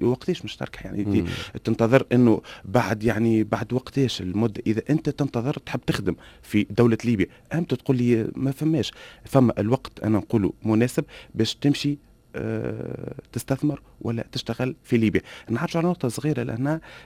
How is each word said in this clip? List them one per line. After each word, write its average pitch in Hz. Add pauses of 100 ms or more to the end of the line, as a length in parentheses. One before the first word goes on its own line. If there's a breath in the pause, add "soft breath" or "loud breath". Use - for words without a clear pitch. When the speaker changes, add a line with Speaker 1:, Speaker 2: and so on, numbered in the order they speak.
Speaker 1:
وقتاش 127
مش -
ترك، -
يعني 101
أنت 104
Speaker 2:
مم. 98 (380 loud breath)
Speaker 1:
تنتظر 113
إنه 120 (240 loud breath)
بعد، 104
يعني 110
بعد 107
وقتاش 127
المدة، 101
إذا 110
أنت 151
تنتظر 135 (120)
تحب -
تخدم 95 (280 loud breath)
في -
دولة 113
ليبيا، 110 (280 soft breath)
أنت 165
تقول 131
لي، 120
آه، 110
ما 135
فماش. 151 (320 loud breath)
فما 127
الوقت 107
أنا 107
نقوله 98 (100)
مناسب 113 (300 loud breath)
باش 110
تمشي، 143 (380)
آه، 110 (180)
تستثمر 139 (180)
ولا 117
تشتغل 123
في 123
ليبيا. 110 (300 loud breath)
نرجع 160
على 170
نقطة 170
صغيرة 135
لهنا، 131 (260 loud breath)